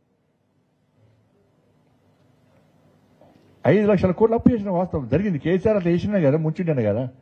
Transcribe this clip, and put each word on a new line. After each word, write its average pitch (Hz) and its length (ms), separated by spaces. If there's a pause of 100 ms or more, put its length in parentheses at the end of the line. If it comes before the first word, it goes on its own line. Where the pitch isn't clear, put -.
(3750)
ఐదు 202 200
లక్షల 190 240
కోట్లు 226 260
అప్పు 247 160
చేసిన 202 180
వాస్తవం 170 380
జరిగింది. 175 300
కేసీఆర్ 185 380
అట్లా 170 140
చేసినా 196 280
కదా, 151 200
ముంచిండను 156 440
కదా. 110 260 (140)